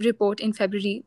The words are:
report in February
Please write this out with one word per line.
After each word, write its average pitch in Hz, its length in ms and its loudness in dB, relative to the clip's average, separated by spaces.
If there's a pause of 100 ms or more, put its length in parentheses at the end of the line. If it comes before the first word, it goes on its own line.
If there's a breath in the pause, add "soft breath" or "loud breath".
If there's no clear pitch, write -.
report 208 340 2
in 220 120 0
February 202 540 -2